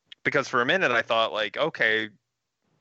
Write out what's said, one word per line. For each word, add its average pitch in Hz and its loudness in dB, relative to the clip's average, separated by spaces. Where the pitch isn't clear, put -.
because 139 0
for 127 0
a 120 2
minute 160 2
I 113 2
thought, 113 0
like, 104 -4
okay, 110 0